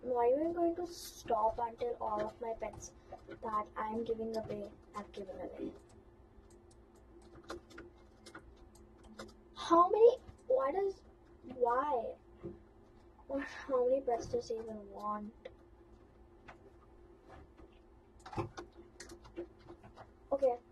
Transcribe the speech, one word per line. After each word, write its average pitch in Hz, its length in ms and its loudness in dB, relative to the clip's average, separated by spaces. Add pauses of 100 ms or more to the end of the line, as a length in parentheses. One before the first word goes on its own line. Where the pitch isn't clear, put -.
No, 254 140 0
I'm 240 200 6
even 339 140 0
going 339 220 2
to 349 120 -4
stop 220 720 -2 (100)
until 233 320 -4
all 214 200 -2
of 214 200 -4
my 226 180 -4
pets - 320 -10 (500)
that 214 240 -2 (120)
I'm 220 260 -2
giving 226 320 -4
away, 208 280 -6 (340)
I've 202 160 -10
given 185 260 -10
away. - 320 -8 (3750)
How 339 340 8
many? 453 280 10 (300)
Why 523 240 4
does? 392 300 0 (560)
Why? 247 580 2 (1120)
What, 277 160 -2 (240)
how 247 220 4
many 269 120 4
pets 233 260 0
does 240 220 -2
he 233 60 -2
even 220 240 -8 (140)
want? 208 400 -6 (4000)
Okay. 277 240 4 (160)